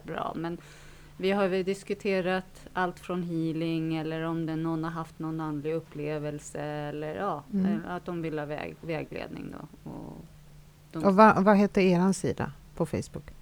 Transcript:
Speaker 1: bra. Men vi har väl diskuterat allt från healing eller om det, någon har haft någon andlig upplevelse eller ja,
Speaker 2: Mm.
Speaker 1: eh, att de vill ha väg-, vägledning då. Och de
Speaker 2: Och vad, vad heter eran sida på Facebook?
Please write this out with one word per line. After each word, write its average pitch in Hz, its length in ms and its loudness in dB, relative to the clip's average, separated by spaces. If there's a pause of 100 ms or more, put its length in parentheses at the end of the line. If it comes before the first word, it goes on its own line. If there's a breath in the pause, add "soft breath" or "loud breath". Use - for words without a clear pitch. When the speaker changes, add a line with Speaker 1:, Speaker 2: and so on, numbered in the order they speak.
Speaker 1:
bra. - 320 -6
Men 170 220 -6 (600 soft breath)
vi 185 140 0
har 196 160 2
väl 185 160 0
diskuterat 190 1120 -2
allt 180 260 0
från 180 240 -4
healing 160 720 0
eller 160 240 -4
om 165 240 -2
det, 160 100 -2
någon 160 280 -2
har 165 80 -4
haft 165 280 -10
någon 160 200 -4
andlig 156 340 -2
upplevelse 147 880 -6
eller 151 540 -6
ja, 285 280 -4 (100)
Speaker 2:
Mm. 190 120 4 (200)
Speaker 1:
eh, 180 100 -6
att 170 100 -10
de 175 160 -6
vill 156 180 -4
ha 147 60 -4
väg-, 151 360 -8
vägledning - 800 -8
då. - 320 -14
Och 160 260 -12 (720)
de 160 120 -6
Speaker 2:
Och 190 120 6
vad, 196 280 10
vad 202 140 8
heter 202 240 6
eran 185 320 6
sida - 380 -2 (240)
på 170 100 0
Facebook? - 420 -6 (140)